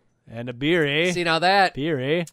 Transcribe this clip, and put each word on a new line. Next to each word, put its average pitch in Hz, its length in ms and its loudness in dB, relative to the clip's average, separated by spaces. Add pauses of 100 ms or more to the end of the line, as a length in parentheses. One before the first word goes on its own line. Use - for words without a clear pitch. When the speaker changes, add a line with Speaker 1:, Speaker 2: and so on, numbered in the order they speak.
(280)
Speaker 1:
"And 120 220 -10
a 120 40 -10
beer, 151 340 2
eh? 160 240 0
Speaker 2:
See, 175 120 -4
now 165 160 0
that, 185 360 2
Speaker 1:
Beer, 143 240 -2
eh?" 156 340 -2